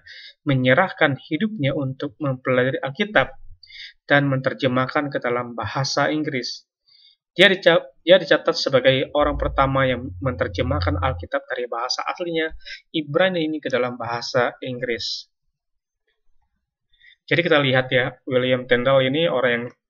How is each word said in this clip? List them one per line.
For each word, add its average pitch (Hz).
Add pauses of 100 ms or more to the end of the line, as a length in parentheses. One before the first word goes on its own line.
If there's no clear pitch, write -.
(460)
menyerahkan 139
hidupnya 160
untuk 143
mempelajari 131
Alkitab 139 (680)
dan 143
menerjemahkan 131
ke 143
dalam 120
bahasa 135
Inggris. 143 (680)
Dia 190
dica-, 180 (180)
dia 180
dicatat 165
sebagai 131
orang 147
pertama 135
yang 127 (100)
menerjemahkan -
Alkitab -
dari 123
bahasa 120
aslinya, 160 (400)
Ibrani 165
ini, 156
ke 135
dalam 123
bahasa 120
Inggris. 120 (1900)
Jadi -
kita 151
lihat 127
ya, 127 (160)
William 127
Tyndale 131
ini 156
orang 127
yang 120 (240)